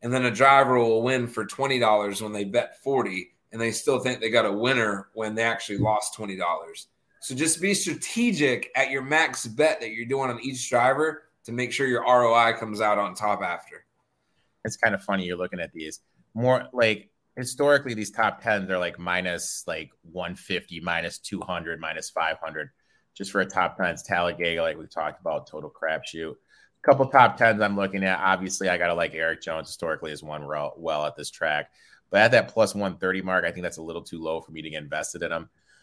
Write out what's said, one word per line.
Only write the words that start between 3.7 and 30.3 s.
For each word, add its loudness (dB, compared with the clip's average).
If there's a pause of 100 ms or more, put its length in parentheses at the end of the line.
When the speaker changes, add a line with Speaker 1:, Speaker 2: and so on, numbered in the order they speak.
Speaker 1:
still 0
think -2
they -2
got 4
a 0
winner 0
when -6
they -2
actually -2
lost 0
twenty -8
dollars. -6 (340)
So -8
just 0
be 2
strategic 0
at 0
your -4
max 0
bet 2
that -8
you're -8
doing -2
on -6
each -8
driver 2 (200)
to -10
make -2
sure 0
your 0
R 8
O 6
I 6
comes -6
out 4
on 0
top -2
after. -8 (800)
Speaker 2:
It's -8
kinda 2
funny -4
you're -6
looking -6
at -8
these. -12 (320)
More 0
like, 2 (260)
historically, 2
these -6
top 0
ten, 0
they're, 0
like, -4
minus, -4
like, -8 (200)
one -8
fifty, -8
minus -4
two -8
hundred, -6
minus -8
five -2
hundred, -10 (440)
just -12
for 2
a 0
top -2
ten. 0
It's -6
Talladega, -2
like -2
we -16
talked -8
about, -6
total -14
crapshoot. -6
A -20
couple 6
top 6
tens 4
I'm 2
looking -2
at. 0
Obviously, 0
I 2
gotta 0
like -2
Eric -4
Jones -8
historically -6
has -12
won -10